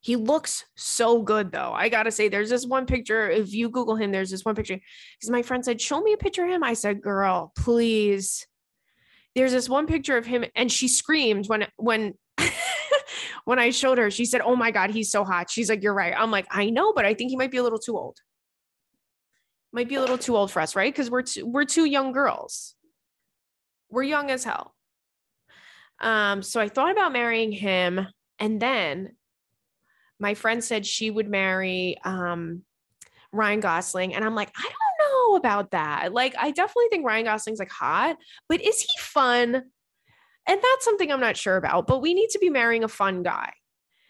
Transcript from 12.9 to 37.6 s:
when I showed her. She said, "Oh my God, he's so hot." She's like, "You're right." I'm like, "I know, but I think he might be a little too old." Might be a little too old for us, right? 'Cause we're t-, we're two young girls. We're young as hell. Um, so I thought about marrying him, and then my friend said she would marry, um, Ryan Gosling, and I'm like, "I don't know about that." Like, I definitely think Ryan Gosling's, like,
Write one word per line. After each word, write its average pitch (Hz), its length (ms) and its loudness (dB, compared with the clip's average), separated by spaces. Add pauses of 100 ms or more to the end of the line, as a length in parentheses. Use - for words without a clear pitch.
when 247 140 2
I 240 120 4
showed 262 280 2
her. 214 120 4
She 240 140 -4
said, 233 160 0
"Oh 247 160 2
my 233 160 0
God, 202 180 2
he's 214 200 -4
so 208 140 2
hot." 180 260 -2
She's 220 200 -2
like, 214 120 0
"You're 208 120 2
right." 180 220 0
I'm 220 160 0
like, 196 180 0
"I 202 200 0
know, 339 220 2
but 254 120 2
I 208 100 4
think 240 160 -6
he 262 60 -4
might 254 160 -2
be 254 60 -2
a 247 40 2
little 226 160 0
too 220 180 -6
old." 147 220 -10 (1500)
Might 240 160 -4
be 277 80 -2
a 269 40 0
little 254 180 0
too 247 180 0
old 202 140 4
for 175 100 -2
us, 160 140 -2
right? 196 200 0
'Cause 254 160 -2
we're 247 120 0
t-, 247 200 -8
we're 254 220 0
two 320 200 4
young 277 280 2
girls. - 640 -2 (1120)
We're 240 140 -2
young 285 280 0
as 254 120 -2
hell. - 320 -8 (1300)
Um, 208 420 0
so 226 180 -4
I 208 80 0
thought 277 240 2
about 381 200 2
marrying 226 400 0
him, 185 540 0 (320)
and 214 220 -2
then 190 560 -2 (1040)
my 202 160 0
friend 226 300 0
said 214 220 -2
she 220 240 -2
would 208 180 -2
marry, 185 760 0
um, 175 580 -6 (680)
Ryan 208 280 0
Gosling, 185 540 -2
and 214 100 -2
I'm 220 100 -2
like, 208 220 -4
"I - 60 -10
don't 440 100 -8 (580)
know 392 60 6
about 202 360 0
that." 151 400 -2
Like, 254 260 0
I 294 140 0
definitely 403 380 2
think 330 160 -2
Ryan 226 200 0
Gosling's, 220 320 -4
like, 190 120 -8